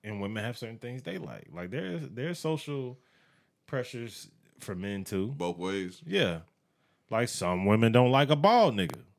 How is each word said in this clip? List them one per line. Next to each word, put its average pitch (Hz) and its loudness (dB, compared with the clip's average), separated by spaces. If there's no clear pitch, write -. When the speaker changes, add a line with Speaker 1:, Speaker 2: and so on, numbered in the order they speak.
Speaker 1:
and 107 -6
women 104 -4
have 120 -6
certain 113 -12
things 123 -10
they 180 -8
like. 50 -12
Like, 92 -8
there's, 170 -6
there's 151 -6
social 143 -4
pressures 120 -8
for 101 -8
men 98 -6
too. 101 -2
Speaker 2:
Both 90 -4
ways. 92 -4
Speaker 1:
Yeah. 147 0
Like, 113 0
some 90 0
women 110 6
don't 123 6
like 139 4
a 151 6
bald 190 6
nigga. 92 -2